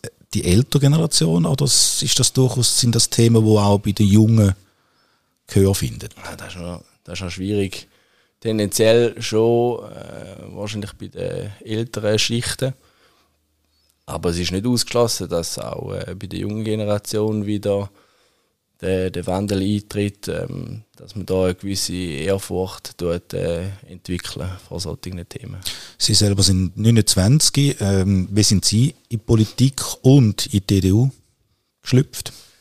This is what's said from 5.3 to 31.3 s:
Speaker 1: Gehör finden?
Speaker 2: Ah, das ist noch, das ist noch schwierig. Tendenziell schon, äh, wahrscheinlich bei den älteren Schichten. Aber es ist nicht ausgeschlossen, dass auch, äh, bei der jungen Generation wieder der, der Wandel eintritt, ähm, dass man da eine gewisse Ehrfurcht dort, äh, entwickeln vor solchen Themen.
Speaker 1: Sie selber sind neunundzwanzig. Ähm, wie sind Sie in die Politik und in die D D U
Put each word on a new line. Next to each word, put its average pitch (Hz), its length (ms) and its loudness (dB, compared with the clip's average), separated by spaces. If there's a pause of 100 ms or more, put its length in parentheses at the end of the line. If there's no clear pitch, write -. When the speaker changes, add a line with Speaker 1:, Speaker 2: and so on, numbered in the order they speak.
Speaker 1:
Gehör 98 280 4
finden? - 340 -6 (160)
Speaker 2:
Ah, - 120 -14
das - 180 -16
ist - 20 -18
noch, 87 260 -12 (220)
das 87 140 -12
ist 95 60 -8
noch 87 60 -6
schwierig. 98 560 -4 (540)
Tendenziell 113 800 2
schon, 117 640 0
äh, - 520 -16 (180)
wahrscheinlich 101 400 -10
bei 98 140 -16
den 92 440 -8 (100)
älteren 110 560 -2
Schichten. 120 540 -2 (1300)
Aber 87 240 -4
es 85 80 -2
ist 87 140 -4
nicht 95 140 -4
ausgeschlossen, 117 640 0
dass 85 300 -4
auch, - 340 -10
äh, 95 220 -10
bei 98 140 -14
der 90 120 -10
jungen 104 240 -6
Generation 107 800 -2
wieder 101 460 -4 (880)
der, 92 300 -2
der 87 180 -8
Wandel 98 340 -2
eintritt, 101 640 -4
ähm, 87 560 -8 (140)
dass - 180 -20
man 98 100 -10
da 92 200 0
eine 92 100 0
gewisse 98 400 -6
Ehrfurcht 92 1000 -6
dort, 87 360 -6
äh, 87 360 -6 (200)
entwickeln 90 640 -10 (160)
vor 87 140 -10
solchen 87 480 -12
Themen. - 320 -14 (380)
Speaker 1:
Sie - 160 0
selber 101 280 4
sind 92 340 0
neunundzwanzig. 117 1000 2
Ähm, 98 540 2
wie 101 100 2
sind 98 220 2
Sie 117 240 4
in 165 60 -10 (160)
die 117 80 -4
Politik 120 600 2 (220)
und 131 440 6
in - 60 -10
die 98 140 0
D 98 140 2
D 92 100 4
U 117 200 4 (680)